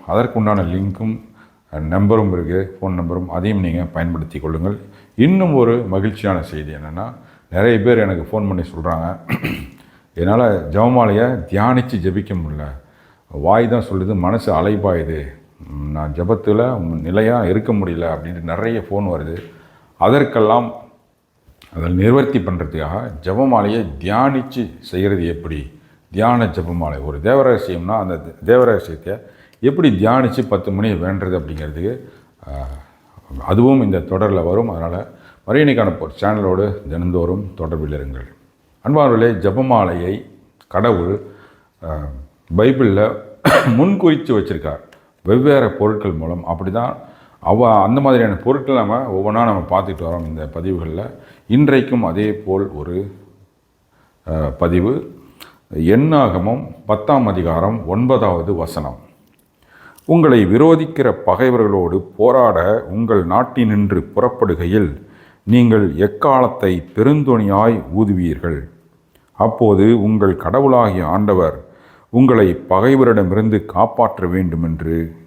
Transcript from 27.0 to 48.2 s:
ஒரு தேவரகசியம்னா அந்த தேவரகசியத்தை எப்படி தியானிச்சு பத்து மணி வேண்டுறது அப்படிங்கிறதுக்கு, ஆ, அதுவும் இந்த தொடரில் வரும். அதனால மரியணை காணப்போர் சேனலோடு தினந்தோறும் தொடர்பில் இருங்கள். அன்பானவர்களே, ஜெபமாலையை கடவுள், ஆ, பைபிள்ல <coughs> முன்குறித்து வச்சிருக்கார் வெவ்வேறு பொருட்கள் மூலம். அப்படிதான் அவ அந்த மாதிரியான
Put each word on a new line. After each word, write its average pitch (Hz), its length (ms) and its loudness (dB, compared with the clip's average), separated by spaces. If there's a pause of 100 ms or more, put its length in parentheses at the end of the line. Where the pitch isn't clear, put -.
ஒரு 73 180 -8
தேவரகசியம்னா 110 760 0
அந்த 87 240 -6 (240)
தேவரகசியத்தை 104 760 2 (380)
எப்படி 143 300 2
தியானிச்சு 113 580 0
பத்து 101 240 -2
மணி 104 220 0
வேண்டுறது 92 480 -4
அப்படிங்கிறதுக்கு, 76 580 -8 (480)
ஆ, 69 40 -14 (880)
அதுவும் 123 420 4
இந்த 95 180 0
தொடரில் 95 440 0
வரும். 104 260 -2
அதனால 85 380 -8 (380)
மரியணை 135 320 2
காணப்போர் 85 440 -2
சேனலோடு 98 680 0
தினந்தோறும் 87 680 -4
தொடர்பில் 78 380 -6
இருங்கள். 67 300 -10 (640)
அன்பானவர்களே, 120 500 4
ஜெபமாலையை 98 880 0 (420)
கடவுள், 101 540 0 (640)
ஆ, 78 140 -8 (600)
பைபிள்ல 113 580 4 (280)
<coughs> - 340 4
முன்குறித்து 170 560 2
வச்சிருக்கார் 78 460 -4 (440)
வெவ்வேறு 127 480 4
பொருட்கள் 104 400 -2
மூலம். 82 360 -6
அப்படிதான் 95 480 -4 (440)
அவ 107 440 4
அந்த 120 180 2
மாதிரியான 120 340 2